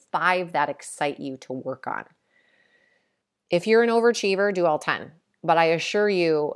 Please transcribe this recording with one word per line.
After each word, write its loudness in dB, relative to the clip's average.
five 0
that 0
excite -6
you -10
to -12
work -10
on. -8
If 0
you're 6
an 0
overachiever, 2
do 0
all 2
ten. -6
But 2
I 4
assure 0
you 0